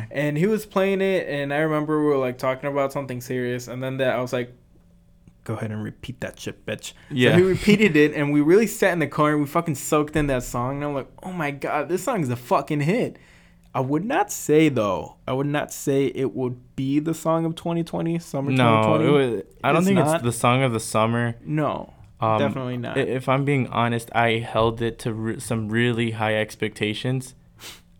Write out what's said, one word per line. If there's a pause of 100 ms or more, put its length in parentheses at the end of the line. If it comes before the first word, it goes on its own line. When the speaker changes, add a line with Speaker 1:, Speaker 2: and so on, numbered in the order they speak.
(120)
Speaker 1:
And
he
was
playing
it,
and
I
remember
we
were,
like,
talking
about
something
serious,
and
then
that,
I
was
like, (880)
"Go
ahead
and
repeat
that
shit,
bitch." (160)
Speaker 2:
Yeah.
Speaker 1:
So
he
repeated
it,
and
we
really
sat
in
the
car,
and
we
fucking
soaked
in
that
song,
and
I'm
like, (160)
"Oh
my
God,
this
song
is
a
fucking
hit." (540)
I
would
not
say,
though, (100)
I
would
not
say
it
would
be
the
song
of
twenty
twenty,
summer
Speaker 2:
No,
Speaker 1:
twenty
twenty.
Speaker 2:
it (240)
was, (200)
I
don't
Speaker 1:
It's
Speaker 2:
think
Speaker 1:
not.
Speaker 2:
it's
the
song
of
the
summer. (100)
Speaker 1:
No, (260)
Speaker 2:
Um,
Speaker 1:
definitely
not.
Speaker 2:
i-,
if
I'm
being
honest,
I
held
it
to
re-,
some
really
high
expectations. (640)